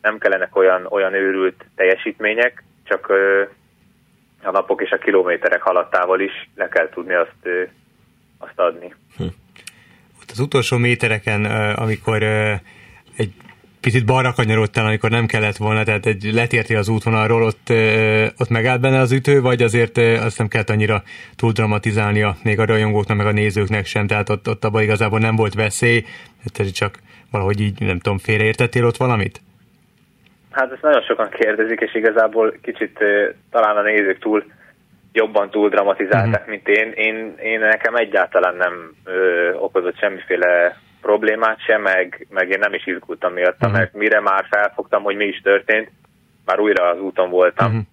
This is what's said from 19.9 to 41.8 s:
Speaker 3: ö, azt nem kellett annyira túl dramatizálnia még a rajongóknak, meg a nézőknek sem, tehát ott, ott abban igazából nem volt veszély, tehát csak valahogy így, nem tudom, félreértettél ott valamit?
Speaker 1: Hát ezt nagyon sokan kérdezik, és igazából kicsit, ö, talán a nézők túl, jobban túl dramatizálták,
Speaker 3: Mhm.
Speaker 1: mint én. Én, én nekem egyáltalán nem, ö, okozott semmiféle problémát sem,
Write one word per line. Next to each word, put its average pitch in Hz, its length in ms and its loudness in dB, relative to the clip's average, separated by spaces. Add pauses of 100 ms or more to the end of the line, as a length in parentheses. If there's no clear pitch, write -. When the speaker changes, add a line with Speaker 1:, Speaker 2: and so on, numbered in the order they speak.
Speaker 3:
ö, 117 180 4
azt 113 220 -4
nem 107 100 0
kellett 110 220 -2
annyira 107 320 0 (340)
túl 117 160 0
dramatizálnia 104 920 0
még 107 140 0
a 110 80 2
rajongóknak, 107 500 2
meg 104 100 0
a 104 60 2
nézőknek 104 540 0
sem, 104 200 -2
tehát 104 220 -2
ott, 107 200 -4
ott 113 160 -4
abban 107 180 0
igazából 107 360 0
nem 110 180 2
volt 107 180 0
veszély, 110 500 0 (480)
tehát 98 220 -4
csak - 240 -4 (320)
valahogy 101 300 -2
így, 104 200 -2
nem 95 180 -2
tudom, 98 200 -2
félreértettél 110 680 0
ott 117 120 2
valamit? 113 440 -2 (1120)
Speaker 1:
Hát 131 220 -2
ezt 127 100 -14
nagyon 147 200 2
sokan 110 280 -2
kérdezik, 110 500 -2
és 110 140 -4
igazából 110 680 2
kicsit, - 380 -8
ö, 104 280 2 (220)
talán 107 260 2
a 104 60 0
nézők 104 360 0
túl, 107 260 -2 (680)
jobban 107 380 0
túl 104 180 2
dramatizálták, 101 760 2
Speaker 3:
Mhm. 110 80 -16
Speaker 1:
mint 104 180 -8
én. 110 260 2
Én, 110 480 -4
én 113 160 -2
nekem 110 360 0
egyáltalán 92 600 2
nem, 87 380 -4 (100)
ö, 92 480 0
okozott 92 460 -4
semmiféle 87 800 0 (240)
problémát 110 680 0
sem, 107 160 2